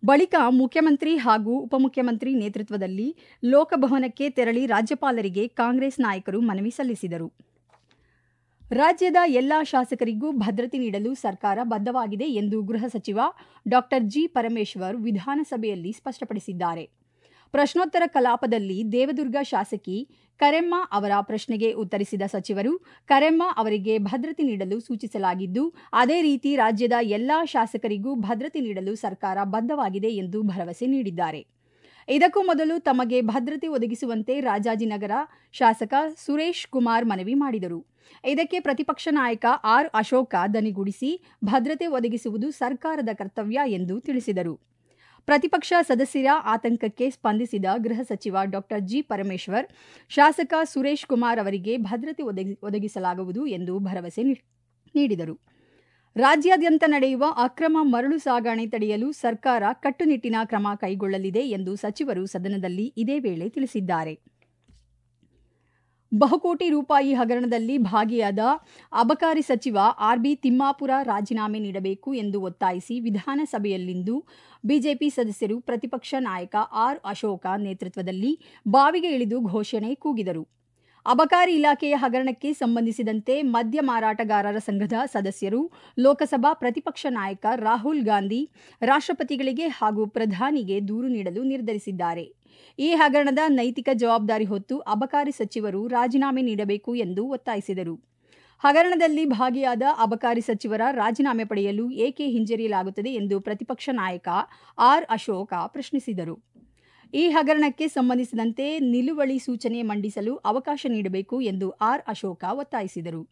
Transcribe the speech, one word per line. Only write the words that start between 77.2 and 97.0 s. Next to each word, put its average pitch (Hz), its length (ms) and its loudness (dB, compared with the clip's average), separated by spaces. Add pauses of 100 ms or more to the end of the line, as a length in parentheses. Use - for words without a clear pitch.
ನೇತೃತ್ವದಲ್ಲಿ 190 840 -4 (280)
ಬಾವಿಗೆ 311 440 6
ಇಳಿದು 240 300 0
ಘೋಷಣೆ 214 540 -2
ಕೂಗಿದರು. 190 520 -4 (580)
ಅಬಕಾರಿ 330 500 4
ಇಲಾಖೆಯ 294 380 2
ಹಗರಣಕ್ಕೆ 262 600 0
ಸಂಬಂಧಿಸಿದಂತೆ 233 880 0
ಮದ್ಯ 233 400 0
ಮಾರಾಟಗಾರರ 220 760 0
ಸಂಘದ 202 360 -2 (120)
ಸದಸ್ಯರು 208 640 -2 (280)
ಲೋಕಸಭಾ 285 540 4
ಪ್ರತಿಪಕ್ಷ 269 560 -4
ನಾಯಕ 196 360 -4 (100)
ರಾಹುಲ್ 240 460 0
ಗಾಂಧಿ 214 480 0 (320)
ರಾಷ್ಟ್ರಪತಿಗಳಿಗೆ 277 840 0
ಹಾಗೂ 214 380 0
ಪ್ರಧಾನಿಗೆ 214 840 0
ದೂರು 226 200 -4
ನೀಡಲು 208 360 -4
ನಿರ್ಧರಿಸಿದ್ದಾರೆ. 202 960 -4 (420)
ಈ 285 100 2
ಹಗರಣದ 294 580 4
ನೈತಿಕ 254 460 0
ಜವಾಬ್ದಾರಿ 220 520 2
ಹೊತ್ತು 202 340 -4
ಅಬಕಾರಿ 269 520 -2
ಸಚಿವರು 208 560 -4
ರಾಜೀನಾಮೆ 254 540 0
ನೀಡಬೇಕು 208 540 -2
ಎಂದು 202 320 -2